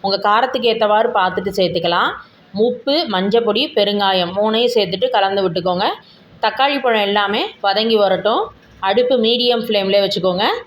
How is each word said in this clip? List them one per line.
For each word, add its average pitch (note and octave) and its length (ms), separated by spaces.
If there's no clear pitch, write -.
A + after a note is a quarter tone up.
உங்க G3 120
காரத்துக்கு A#3+ 420
ஏத்தவாறு A3 380
பார்த்துட்டு F#3 400
சேர்த்துக்கலாம். F3 520
உப்பு, C4+ 300
மஞ்சப்பொடி, G#3 480
பெருங்காயம் G3 640
மூணையும் A3 360
சேர்த்துட்டு G3 400
கலந்து G3 300
விட்டுக்கோங்க. F3+ 420
தக்காளி C4+ 400
பழம் A3 240
எல்லாமே G#3 340
வதங்கி G#3+ 360
வரட்டும். G3 420
அடுப்பு B3 260
மீடியம் A#3+ 420
ஃப்ளேம்லேயே G3+ 380
வச்சுக்கோங்க. F#3+ 420